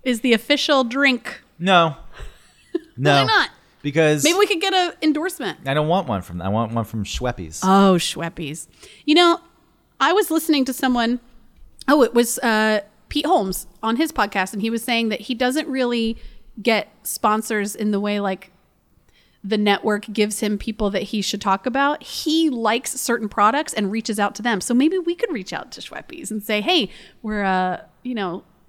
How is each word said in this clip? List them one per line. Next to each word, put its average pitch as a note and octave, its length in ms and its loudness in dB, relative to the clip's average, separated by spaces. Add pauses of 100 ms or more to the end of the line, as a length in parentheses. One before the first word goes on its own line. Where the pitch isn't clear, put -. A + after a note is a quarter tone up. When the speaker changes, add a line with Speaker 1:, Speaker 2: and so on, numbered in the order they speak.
Speaker 1:
is A#3+ 180 0
the B3 120 4
official C4+ 500 2
drink. B3+ 580 -2 (180)
Speaker 2:
No. E3+ 420 4
Speaker 1:
<laughs> - 40 -18 (920)
Speaker 2:
No. C#3+ 160 4
Speaker 1:
Why C#3 120 6
not? G4+ 240 2 (320)
Speaker 2:
Because D3+ 420 2
Speaker 1:
Maybe E4+ 160 4
we G#4 80 6
could F4+ 140 -2
get F#4+ 120 0
an F4+ 280 2
endorsement. D4+ 680 -2
Speaker 2:
I C3+ 60 0
don't D3+ 160 0
want F3 180 2
one G2+ 140 -2
from, F2 200 -10
I F2+ 60 -4
want A2+ 240 0
one A#2 140 -2
from G#2+ 180 -6
Schweppes. G2 580 -6
Speaker 1:
Oh, F#3+ 360 6
Schweppes. E3 720 -6 (360)
You D4+ 120 4
know, E4+ 260 6 (580)
I C#4+ 140 2
was G4 180 2
listening D#4 340 2
to B3+ 80 -6
someone, A#3+ 460 0 (720)
oh, C#4+ 140 6
it A#3 100 2
was, A#3+ 260 2
uh, G#3+ 400 2 (300)
Pete - 160 -4
Holmes A3 420 0 (160)
on A3+ 140 0
his D#4+ 160 0
podcast, G#3 400 -2
and G3+ 80 -6
he A3+ 80 -2
was A3+ 120 -4
saying A#3 280 0
that G#3+ 120 -4
he A#3+ 140 -6
doesn't B3+ 320 0
really A#3+ 480 -2 (460)
get A3 260 0 (160)
sponsors G#3+ 720 -2
in G#3 160 -2
the G3 80 0
way, G#3 220 -2
like, F#3+ 300 -6 (920)
the G3+ 140 -2
network G#3 560 0
gives G#3 260 0
him G#3 180 -2
people G#3 320 -4
that G3 140 -2
he G3+ 180 -4
should G3+ 200 -4
talk G3 240 0
about. C#4 360 0
He D#4+ 480 0
likes A#3 500 -2
certain A3+ 280 -2
products A3+ 460 0
and G3+ 180 -2
reaches A3 280 -4
out G#3 160 -2
to - 60 -12
them. G#3+ 200 -2
So - 120 -2
maybe D4+ 240 4
we E4+ 180 -2
could G#4 180 -4
reach G#3+ 180 -8
out - 220 -10
to - 80 -16
Schweppes - 500 -14
and G#3+ 100 -6
say, G#3 200 -2
"Hey, C4+ 280 0 (320)
we're, G#3+ 220 -4
uh, F#3 380 0 (220)
you B3 120 -6
know F#3+ 280 -6 (260)